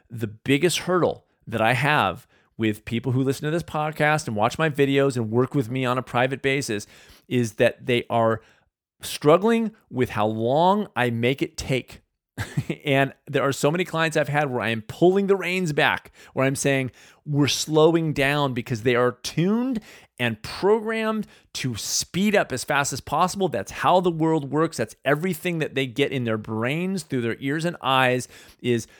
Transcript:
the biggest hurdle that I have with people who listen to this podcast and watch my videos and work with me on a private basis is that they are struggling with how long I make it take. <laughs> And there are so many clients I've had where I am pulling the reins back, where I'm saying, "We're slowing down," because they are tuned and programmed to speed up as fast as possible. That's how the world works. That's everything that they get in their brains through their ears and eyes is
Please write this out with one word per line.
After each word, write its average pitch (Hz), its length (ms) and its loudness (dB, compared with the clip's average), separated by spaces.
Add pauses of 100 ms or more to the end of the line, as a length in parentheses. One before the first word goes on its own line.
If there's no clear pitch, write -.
the 113 180 -8
biggest 139 520 0
hurdle 170 460 0 (200)
that 110 160 -4
I 113 120 4
have 127 520 0 (320)
with 110 280 -2
people 120 260 -4
who 131 100 0
listen 131 220 -2
to 151 80 -4
this 165 120 -2
podcast 151 640 -2
and 113 100 -6
watch 110 200 0
my 160 120 2
videos 139 480 2
and 110 120 -2
work 123 240 0
with 127 160 0
me 131 140 -4
on 123 140 0
a 123 40 -4
private 127 400 -2
basis 135 460 -2 (400)
is 120 280 0
that 120 300 2
they 120 240 0
are 113 300 2 (600)
struggling 208 720 2 (160)
with 123 220 -2
how 107 140 0
long 143 680 2
I 123 140 0
make 120 320 0
it - 160 -8
take. - 440 -6 (360)
<laughs> 117 40 -6 (440)
And 135 280 0 (140)
there 135 160 -2
are 139 80 0
so 147 200 0
many 180 120 -2
clients 160 320 -2
I've 143 140 0
had 147 200 0
where 123 120 -4
I 107 80 -2
am 113 140 -4
pulling 190 440 2
the 196 80 4
reins 180 380 -2
back, 135 380 2 (220)
where 131 120 0
I'm 135 100 0
saying, 135 360 0 (340)
"We're 143 220 2
slowing 156 680 2
down," 143 400 0
because 117 300 -4
they 123 120 4
are 123 180 2 (100)
tuned 220 560 0 (400)
and 117 220 -2
programmed 220 840 -2 (280)
to 123 200 -4
speed 196 600 -2
up 175 160 2
as 123 120 -6
fast 143 300 0
as 127 80 -8
possible. 180 460 0
That's 101 240 -4
how 175 300 2
the 180 100 2
world 160 400 0
works. 156 260 -2
That's 113 260 -4
everything 165 560 -2
that 131 160 -4
they 135 120 0
get 127 240 -2
in 131 120 -2
their 110 140 0
brains 139 640 -4
through 127 180 -4
their 113 180 -2
ears 151 260 -4
and 175 160 -4
eyes 127 460 2 (340)
is 120 260 0 (120)